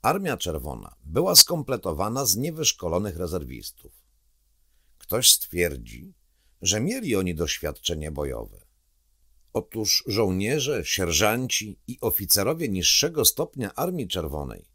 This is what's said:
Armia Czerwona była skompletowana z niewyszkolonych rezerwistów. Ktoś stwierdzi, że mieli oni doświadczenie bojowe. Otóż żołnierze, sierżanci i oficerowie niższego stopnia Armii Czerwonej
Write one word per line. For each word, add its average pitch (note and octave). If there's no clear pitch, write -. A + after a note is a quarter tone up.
Armia E3
Czerwona C#2
była C#3
skompletowana B2
z G2
niewyszkolonych G2+
rezerwistów. D2
Ktoś -
stwierdzi, C#2
że G2
mieli F#3+
oni F#2
doświadczenie D#2
bojowe. B1
Otóż A2
żołnierze, G#2+
sierżanci G#2
i B2
oficerowie A#2
niższego A#2
stopnia C3+
Armii E3+
Czerwonej C#2